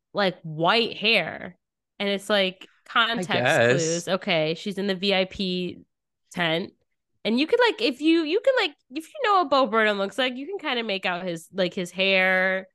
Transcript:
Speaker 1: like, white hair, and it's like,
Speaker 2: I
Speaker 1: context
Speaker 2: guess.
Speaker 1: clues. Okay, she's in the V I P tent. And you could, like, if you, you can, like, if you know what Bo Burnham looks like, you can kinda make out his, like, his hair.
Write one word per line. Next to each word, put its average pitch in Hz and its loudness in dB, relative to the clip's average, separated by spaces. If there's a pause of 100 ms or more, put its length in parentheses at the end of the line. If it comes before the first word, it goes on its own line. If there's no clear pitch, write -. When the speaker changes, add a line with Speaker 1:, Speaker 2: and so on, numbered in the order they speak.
(140)
Speaker 1:
like, 190 0
white 170 0
hair, 190 -2 (400)
and 202 -2
it's 196 -4
like, 190 0 (200)
Speaker 2:
I - -16
Speaker 1:
context 185 0
Speaker 2:
guess. 127 4 (140)
Speaker 1:
clues. 165 -2
Okay, 170 0
she's 185 -8
in 196 -4
the 196 -2
V 190 0
I 185 2
P 180 -6 (520)
tent. 170 -2 (500)
And 220 0
you 311 0
could, 466 2
like, 480 2
if 247 -2
you, 330 4
you 320 -2
can, 539 2
like, 381 -2 (180)
if 311 -12
you 640 -18
know 415 4
what 294 0
Bo 269 4
Burnham 214 2
looks 202 -4
like, 254 -2
you 269 -10
can 392 -8
kinda 254 -4
make 196 -4
out 180 -4
his, 165 -6
like, 180 -2
his 180 -6
hair. 190 2